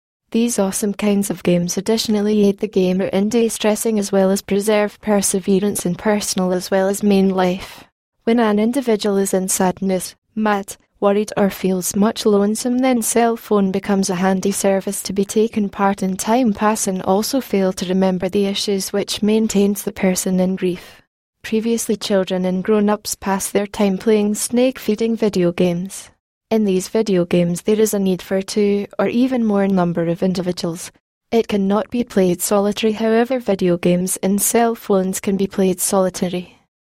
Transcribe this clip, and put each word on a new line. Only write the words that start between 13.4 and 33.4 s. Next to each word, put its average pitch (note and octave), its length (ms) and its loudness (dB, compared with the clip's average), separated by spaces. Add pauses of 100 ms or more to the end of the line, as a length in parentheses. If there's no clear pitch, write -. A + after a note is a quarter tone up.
becomes G3 400 0
a F3+ 60 -2
handy F#3+ 340 0
service G3 540 -2
to G3 80 -8
be G3 120 0
taken G#3+ 440 0
part G3 340 -2
in F#3+ 140 -2
time A3+ 360 2
pass G#3+ 360 0
and F#3 140 -4
also A3 380 0
fail F#3+ 340 0
to F3+ 140 -6
remember F#3 400 0
the G3+ 180 0
issues G3 460 -4
which - 300 -4
maintains G#3 640 2
the G3+ 80 -6
person F#3 480 0
in F#3 160 0
grief. - 460 -6 (400)
Previously, A3+ 520 -2
children F#3 520 -2
and F#3 180 -2
grown-ups G#3 520 0
pass G3 340 -4
their G3+ 160 0
time G3 320 -2
playing G#3+ 360 2
snake B3+ 440 0
feeding A3+ 360 -2
video F#3+ 380 2
games. F3+ 580 -2 (400)
In A3 140 2
these F#3 240 0
video F#3+ 380 2
games F3 340 0
there G#3+ 180 0
is A3 140 2
a G3+ 60 -2
need F#3+ 240 0
for F#3+ 180 -2
two G3+ 460 0 (120)
or G3 100 0
even B3 360 0
more G3+ 240 2
number F3 380 0
of E3+ 160 -2
individuals. F3+ 680 -4 (400)
It A3+ 160 2
cannot G3+ 440 0
be A#3+ 120 -2
played F#3 380 0
solitary, G#3 540 0
however, A3+ 460 0